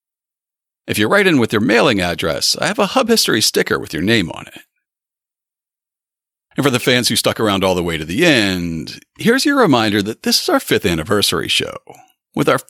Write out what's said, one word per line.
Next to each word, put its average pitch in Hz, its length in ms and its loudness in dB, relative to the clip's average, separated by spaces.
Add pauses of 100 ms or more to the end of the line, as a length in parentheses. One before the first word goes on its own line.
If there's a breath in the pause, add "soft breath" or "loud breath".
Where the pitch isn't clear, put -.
(880)
If - 100 -4
you 104 100 2
write 196 200 2
in 165 100 4
with 117 160 2
your 107 80 2
mailing 156 400 2
address, 82 540 -2
I - 100 -4
have 190 140 -4
a 202 80 2
Hub 240 220 0
History 214 320 2
sticker - 360 0
with 67 160 -8
your 78 80 -4
name 98 300 0
on - 160 -14
it. - 160 -20 (1900)
And 147 80 -2
for 139 80 2
the 123 80 -2
fans 123 300 2
who 120 60 0
stuck - 240 -2
around 98 240 2
all 92 120 2
the 90 80 -2
way 85 140 -2
to 78 80 -6
the 104 200 -2
end, 92 800 -2 (160)
here's 254 260 2
your 285 140 2
reminder 113 420 4
that 104 220 -6
this - 180 0
is - 80 -4
our 294 100 2
fifth - 280 0
anniversary 90 600 -2
show, - 300 -4 (560)
with 151 160 0
our 175 80 2 (120)